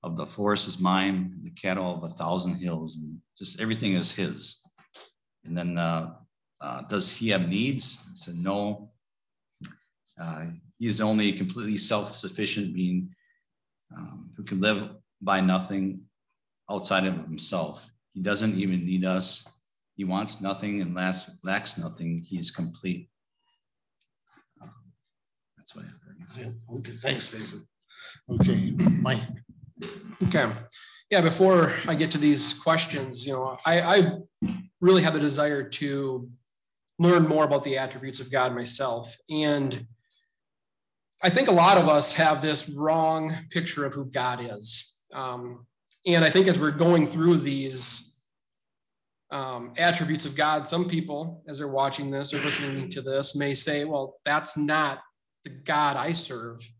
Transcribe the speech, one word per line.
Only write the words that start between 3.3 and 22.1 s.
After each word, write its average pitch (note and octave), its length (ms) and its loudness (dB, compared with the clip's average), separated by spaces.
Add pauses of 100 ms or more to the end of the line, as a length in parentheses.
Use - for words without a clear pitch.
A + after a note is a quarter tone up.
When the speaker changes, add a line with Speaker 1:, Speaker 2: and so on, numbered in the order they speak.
Speaker 1:
just F2+ 240 -8
everything A2 320 -2
is F2 220 0
his. - 460 -6 (840)
And E2 120 -8
then, F2 220 -4
uh, E2 360 -2 (460)
uh, C2 220 -10
"Does - 340 -2
he A2+ 140 -2
have F2+ 180 2
needs?" A#2+ 640 -2
I - 40 -20
said, F2 200 -12
"No." G2+ 560 -4 (1300)
Uh, E2 260 -10 (320)
he A#2 80 -4
is G#2+ 140 -2
only G#2+ 320 2
completely G#2 460 -4
self-sufficient G2+ 960 -2
being, F2+ 400 -2 (840)
um, - 400 -16
who G#2 80 -16
can F#2 160 -4
live G#2+ 300 0 (300)
by F#2+ 200 2
nothing F#2+ 600 0 (680)
outside F#2+ 360 0
of F#2 80 0
himself. D#2+ 760 -6 (220)
He G2 80 -12
doesn't G2+ 340 0
even F#2 300 0
need F#2 200 0
us. - 580 -2 (340)
He G2 80 -6
wants G2+ 360 -4
nothing G2 420 -4
and F2 120 -4
lacks, F#2 480 -4
lacks F#2+ 360 -4
nothing. E2+ 460 -8